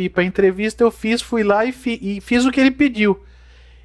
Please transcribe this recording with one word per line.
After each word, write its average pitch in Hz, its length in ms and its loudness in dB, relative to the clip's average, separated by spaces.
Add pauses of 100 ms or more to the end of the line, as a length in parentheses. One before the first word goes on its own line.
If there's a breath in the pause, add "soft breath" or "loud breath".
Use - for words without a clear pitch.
(140)
pra 180 120 0
entrevista, 196 580 0
eu 226 80 4
fiz, 226 300 -4
fui 233 220 -2
lá 208 200 2
e 254 80 -2
fi-, 240 300 -8
e 196 180 -8
fiz 240 260 0
o 269 60 0
que 269 80 -2
ele 269 120 4
pediu. 226 520 0 (600 soft breath)